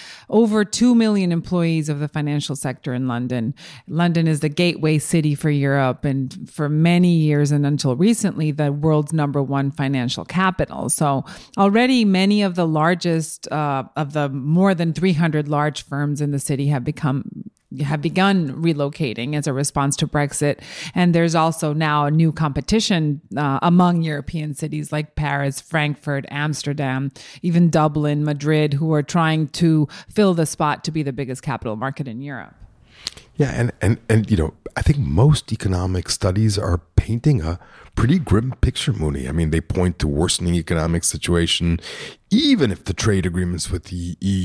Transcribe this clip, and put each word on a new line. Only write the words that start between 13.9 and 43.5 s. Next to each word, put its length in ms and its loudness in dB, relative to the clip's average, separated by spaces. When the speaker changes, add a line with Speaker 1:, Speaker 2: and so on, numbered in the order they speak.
Speaker 1:
of 160 -4
the 160 -2
more 460 2
than 180 -2
three 220 0
hundred 340 0
large 340 -2
firms 380 -4
in 100 0
the 80 -2
city 280 -2
have 180 0
become, 400 -2
have 220 -2
begun 480 2
relocating 760 -2
as 120 -2
a 60 -2
response 440 -2
to 100 -2
Brexit. 540 -2
And 200 4
there's 200 2
also 380 0
now 320 0
a 60 0
new 220 4
competition, 880 0
uh, 260 0
among 400 4
European 520 -6
cities 380 -6
like 220 -4
Paris, 460 -2
Frankfurt, 680 -4
Amsterdam, 840 -4
even 300 4
Dublin, 540 2
Madrid, 500 0
who 180 0
are 100 2
trying 460 0
to 400 2
fill 240 4
the 100 0
spot 400 -2
to 60 -2
be 120 -4
the 100 -4
biggest 300 -8
capital 340 -6
market 320 -6
in 120 -10
Europe. 340 -12
Speaker 2:
Yeah, 160 2
and, 280 -2
and, 180 2
and, 220 2
you 60 4
know, 180 0
I 60 -2
think 160 4
most 540 2
economic 580 -2
studies 480 2
are 200 0
painting 440 2
a 180 -2
pretty 240 2
grim 420 0
picture, 320 0
Mooney. 360 -2
I 40 -6
mean, 180 2
they 100 2
point 380 0
to 100 0
worsening 460 0
economic 500 0
situation, 760 0
even 400 4
if 140 -8
the 100 -4
trade 320 0
agreements 440 -2